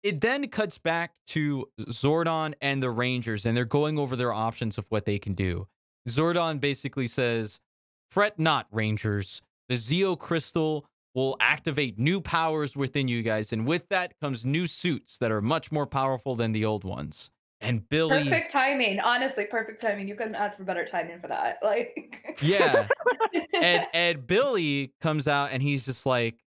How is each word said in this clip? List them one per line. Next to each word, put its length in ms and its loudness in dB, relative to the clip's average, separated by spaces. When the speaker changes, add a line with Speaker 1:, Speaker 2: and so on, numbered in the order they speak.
Speaker 1:
It 160 0
then 280 2
cuts 300 -4
back 360 -2
to 380 -2
Zordon 800 0
and 220 0
the 80 2
Rangers, 560 0
and 100 4
they're 80 4
going 340 2
over 160 0
their 180 0
options 460 -2
of 120 -6
what 160 0
they 120 0
can 160 -4
do. 320 -2
Zordon 520 2
basically 480 -2
says, 500 0
"Fret 280 2
not, 320 2
Rangers. 720 -2
The 60 0
Zeo 420 2
Crystal 680 -2
will 240 0
activate 580 2
new 220 2
powers 560 -2
within 320 -2
you 140 0
guys, 300 0
and 140 -2
with 220 0
that 320 -2
comes 260 -6
new 220 0
suits 500 -2
that 140 0
are 100 2
much 300 0
more 140 0
powerful 500 -2
than 160 0
the 120 0
old 200 0
ones." 460 -8
And 280 -2
Billy 340 4
Speaker 2:
Perfect 300 0
timing. 480 2
Honestly, 460 2
perfect 340 -6
timing. 260 -2
You 80 -8
couldn't 220 -6
ask 220 -2
for 60 -12
better 200 -2
timing 360 -6
for 60 -14
that. 340 -2
<laughs> 20 -4
Like 760 -4
Speaker 1:
Yeah. 520 4
Speaker 2:
<laughs> 600 0
Speaker 1:
And, 400 4
and 360 0
Billy 720 2
comes 260 0
out, 240 2
and 100 -2
he's 240 0
just 220 -4
like 400 2